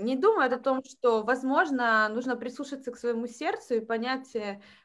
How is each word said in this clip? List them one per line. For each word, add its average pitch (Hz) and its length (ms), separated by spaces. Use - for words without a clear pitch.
не 254 140
думают 285 360
о 240 60
том, 262 260
что, 226 380
возможно, 254 840
нужно 247 280
прислушаться 269 540
к 240 60
своему 233 300
сердцу 320 480
и 220 60
понять, 233 560
э, 202 240